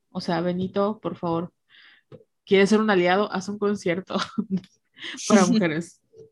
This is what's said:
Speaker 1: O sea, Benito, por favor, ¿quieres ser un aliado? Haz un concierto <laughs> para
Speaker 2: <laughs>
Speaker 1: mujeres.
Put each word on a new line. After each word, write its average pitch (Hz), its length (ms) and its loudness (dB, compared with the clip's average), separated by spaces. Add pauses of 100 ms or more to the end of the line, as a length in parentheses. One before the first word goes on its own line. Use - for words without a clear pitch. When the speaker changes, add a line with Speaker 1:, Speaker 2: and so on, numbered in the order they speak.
(100)
Speaker 1:
O 185 100 -10
sea, 170 200 -4
Benito, 185 600 -2
por 170 160 -8
favor, 170 360 -4 (920)
¿quieres 196 260 4
ser 214 100 4
un 214 100 0
aliado? 185 400 2
Haz 190 180 -8
un 208 100 -10
concierto 202 580 -4
<laughs> - 1120 -8
para 190 180 6
Speaker 2:
<laughs> - 0 -
Speaker 1:
mujeres. 170 540 -2 (300)